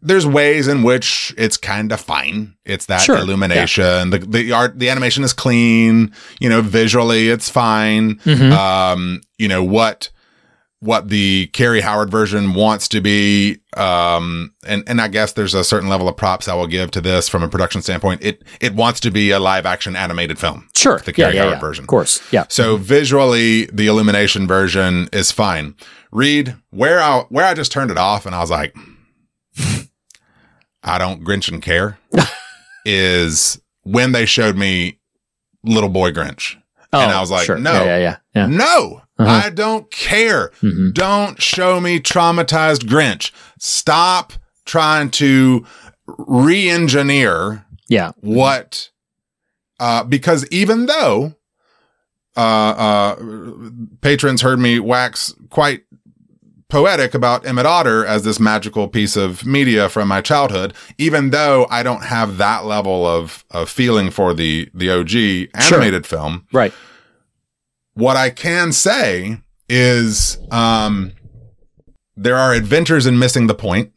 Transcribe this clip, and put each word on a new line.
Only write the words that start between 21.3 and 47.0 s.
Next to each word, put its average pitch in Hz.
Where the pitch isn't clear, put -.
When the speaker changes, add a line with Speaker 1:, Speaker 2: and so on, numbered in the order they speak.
Speaker 2:
yeah, 98
Speaker 1:
Howard 92
Speaker 2:
yeah. -
Speaker 1:
version. 73
Speaker 2:
Of -
course. 95
Yeah. 110
Speaker 1:
So 113
visually, 120
the 104
Illumination 104
version 92
is 98
fine. 80
Reed, 131
where 147
I, 143
where 135
I 180
just 151
turned 135
it 82
off 98
and 92
I 90
was 85
like, 80
"I 87
don't 90
Grinch 98
and 82
care," 90
Speaker 2:
<laughs> -
Speaker 1:
is 90
when 120
they 117
showed 107
me 92
Little 110
Boy 92
Grinch. 73
Speaker 2:
Oh, 143
Speaker 1:
And 117
I 95
was 92
like, 90
Speaker 2:
sure. 90
Speaker 1:
No, 139
Speaker 2:
Yeah, 92
yeah, 90
yeah, 87
yeah. 101
Speaker 1:
no, 185
Speaker 2:
Uh-huh. 110
Speaker 1:
I -
don't 214
care. 208
Speaker 2:
Mm-hmm. 92
Speaker 1:
Don't 202
show 185
me 175
traumatized 165
Grinch. 117
Stop 170
trying 151
to 131
re-engineer 139